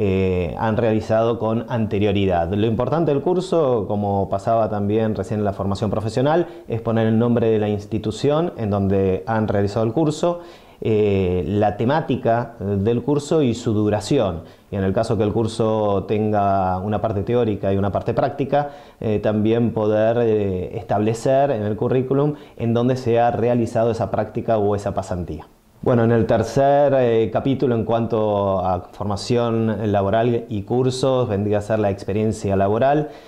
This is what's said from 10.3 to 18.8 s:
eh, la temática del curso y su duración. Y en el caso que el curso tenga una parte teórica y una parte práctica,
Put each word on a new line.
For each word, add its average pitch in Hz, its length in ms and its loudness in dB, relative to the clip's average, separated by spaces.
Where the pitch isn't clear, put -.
eh, 98 680 2
la 104 280 0
temática 123 840 0
del 101 420 0
curso 147 400 0
y 120 120 2
su 113 180 -2
duración. 104 680 0
Y 101 60 -6
en 98 80 0
el 98 80 2
caso 107 260 0
que 110 60 2
el 104 80 2
curso 110 760 0
tenga 101 720 0
una 104 220 -2
parte 101 240 -2
teórica 110 480 0
y 98 40 0
una 98 140 0
parte 104 240 -2
práctica, 143 560 0